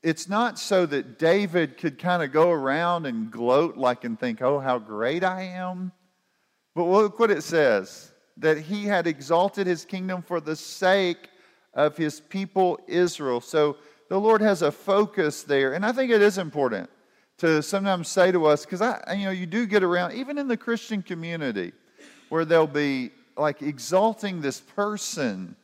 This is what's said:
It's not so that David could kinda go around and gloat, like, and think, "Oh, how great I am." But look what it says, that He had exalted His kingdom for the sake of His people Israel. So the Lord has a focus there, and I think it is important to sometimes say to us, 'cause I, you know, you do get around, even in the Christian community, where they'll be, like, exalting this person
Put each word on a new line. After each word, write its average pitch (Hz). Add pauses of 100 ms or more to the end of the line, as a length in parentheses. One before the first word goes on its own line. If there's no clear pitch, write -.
It's 165
not 214
so 185
that 143
David 170
could 151
kinda 175
go 156
around 160
and 113
gloat, 123
like, 123
and 117
think, 120
"Oh, 139
how 127
great 113
I 185
am." 185 (840)
But 170
look 202
what 233
it 160
says, 127 (260)
that 156
He 196
had 185
exalted 170
His 175
kingdom 185
for 175
the 156
sake 185 (460)
of 147
His 151
people 190
Israel. 151
So 147 (320)
the 190
Lord 214
has 202
a 147
focus 196
there, 135
and 185
I 220
think 254
it 214
is 202
important 139 (480)
to 160
sometimes 196
say 185
to 175
us, 147
'cause 185
I, 220
you 196
know, 190
you 180
do 220
get 196
around, 180
even 262
in 285
the 233
Christian 220
community, 160 (560)
where 165
they'll 160
be, 139 (240)
like, 147
exalting 185
this 135
person 139